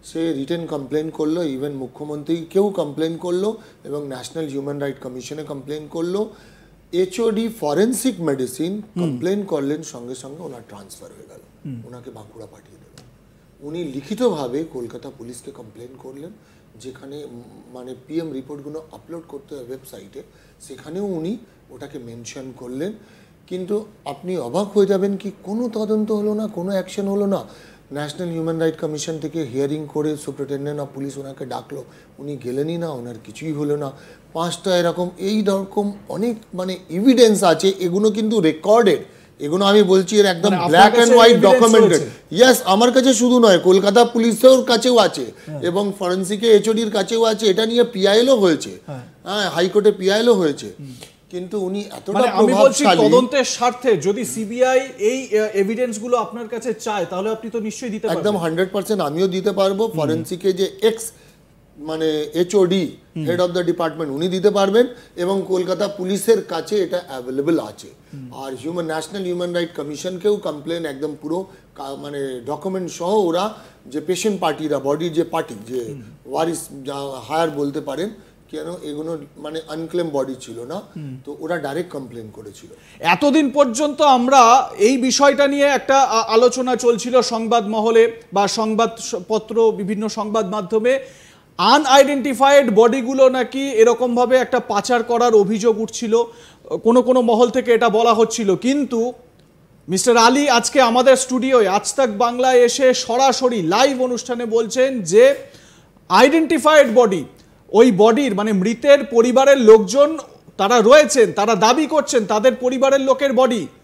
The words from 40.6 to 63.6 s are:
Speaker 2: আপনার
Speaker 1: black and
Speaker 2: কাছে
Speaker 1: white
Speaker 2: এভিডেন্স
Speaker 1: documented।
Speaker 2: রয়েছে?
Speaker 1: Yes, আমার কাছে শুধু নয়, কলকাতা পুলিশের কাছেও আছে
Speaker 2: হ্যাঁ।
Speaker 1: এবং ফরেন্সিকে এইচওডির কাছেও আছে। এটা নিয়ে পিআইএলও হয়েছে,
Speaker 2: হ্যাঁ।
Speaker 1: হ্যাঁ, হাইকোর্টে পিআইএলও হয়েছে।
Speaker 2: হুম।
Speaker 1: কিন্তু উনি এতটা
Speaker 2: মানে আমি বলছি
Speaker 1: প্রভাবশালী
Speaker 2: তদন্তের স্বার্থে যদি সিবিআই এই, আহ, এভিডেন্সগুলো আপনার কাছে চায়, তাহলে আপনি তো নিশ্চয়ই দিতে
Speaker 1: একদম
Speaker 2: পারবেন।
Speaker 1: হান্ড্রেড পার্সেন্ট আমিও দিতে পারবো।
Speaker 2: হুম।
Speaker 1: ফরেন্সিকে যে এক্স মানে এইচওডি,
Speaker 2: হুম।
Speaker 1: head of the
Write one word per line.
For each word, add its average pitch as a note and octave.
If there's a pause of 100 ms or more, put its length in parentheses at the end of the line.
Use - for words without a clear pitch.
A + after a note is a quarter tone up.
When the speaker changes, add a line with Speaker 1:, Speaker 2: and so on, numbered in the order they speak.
Speaker 2:
আপনার E3+
Speaker 1:
black G#3+
and A#3
Speaker 2:
কাছে A#3+
Speaker 1:
white A#3
Speaker 2:
এভিডেন্স G3
Speaker 1:
documented। A3
Speaker 2:
রয়েছে? -
Speaker 1:
Yes, B3+ (100)
আমার G#3+
কাছে C4
শুধু B3
নয়, G3+
কলকাতা G3
পুলিশের A#3
কাছেও A#3+
আছে E3+ (200)
Speaker 2:
হ্যাঁ। D3+
Speaker 1:
এবং F#3+
ফরেন্সিকে F#3+
এইচওডির G#3+
কাছেও A3+
আছে। A3
এটা G3+
নিয়ে A#3
পিআইএলও A3+
হয়েছে, D#3
Speaker 2:
হ্যাঁ। C3+ (220)
Speaker 1:
হ্যাঁ, G3
হাইকোর্টে F#3+
পিআইএলও G3+
হয়েছে। D#3+
Speaker 2:
হুম। C3+ (360)
Speaker 1:
কিন্তু F3+
উনি F#3+
এতটা -
Speaker 2:
মানে G3+
আমি G3+
বলছি G#3+
Speaker 1:
প্রভাবশালী F3+
Speaker 2:
তদন্তের B3+
স্বার্থে A#3+
যদি G3+
সিবিআই B3+ (100)
এই, A3
আহ, G#3+
এভিডেন্সগুলো A3
আপনার A3+
কাছে A3
চায়, G#3
তাহলে F#3+
আপনি A3
তো A#3
নিশ্চয়ই A3
দিতে G#3+
Speaker 1:
একদম F3
Speaker 2:
পারবেন। G3+
Speaker 1:
হান্ড্রেড E3+
পার্সেন্ট G3+
আমিও D#3+
দিতে F#3
পারবো। G3
Speaker 2:
হুম। D#3
Speaker 1:
ফরেন্সিকে E3
যে F3+ (100)
এক্স A3 (640)
মানে D#3
এইচওডি, F3+ (180)
Speaker 2:
হুম। D#3
Speaker 1:
head E3+
of F3+
the F3